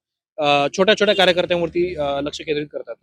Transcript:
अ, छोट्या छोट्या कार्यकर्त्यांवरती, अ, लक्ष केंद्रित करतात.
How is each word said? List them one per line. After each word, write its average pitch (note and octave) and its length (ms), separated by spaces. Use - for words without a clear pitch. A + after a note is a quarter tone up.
अ, C#3+ 300
छोट्या G3 220
छोट्या G3+ 160
कार्यकर्त्यांवरती, F3 800
अ, C#3+ 260
लक्ष D3 200
केंद्रित D3+ 300
करतात. B2 320